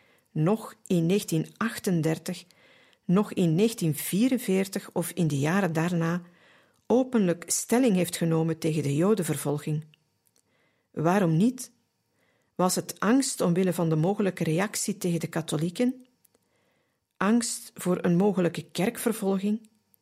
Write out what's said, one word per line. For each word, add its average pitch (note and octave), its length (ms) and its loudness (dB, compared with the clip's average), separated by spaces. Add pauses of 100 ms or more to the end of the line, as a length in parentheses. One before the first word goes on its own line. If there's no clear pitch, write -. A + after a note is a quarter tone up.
(320)
nog F#3 440 -2 (120)
in E3+ 180 2
negentien E3+ 420 0 (100)
achtendertig, F3 880 -2 (600)
nog G3+ 280 2
in E3 220 2
negentien F3+ 400 0
vierenveertig G3 1000 -2
of E3+ 180 -4
in E3+ 160 0
de D3 120 0
jaren E3+ 340 0
daarna E3 480 0 (640)
openlijk G#3+ 600 2
stelling A#3 480 2
heeft F3 220 0
genomen D#3+ 400 0
tegen D#3 260 -2
de C#3 120 0
Jodenvervolging. D3+ 920 0 (1080)
Waarom E3+ 460 2
niet? B3 340 0 (840)
Was F3+ 200 0
het - 240 -6
angst B3+ 420 2
omwille F3 320 2
van E3 160 0
de D#3+ 60 2
mogelijke F#3 480 0
reactie F#3 540 -2
tegen E3+ 220 -2
de D#3+ 80 -4
katholieken? F3 760 -2 (1120)
Angst A3+ 560 0
voor F3+ 280 -2
een F3 140 2
mogelijke F3 480 2
kerkvervolging? G#3 1040 -2 (320)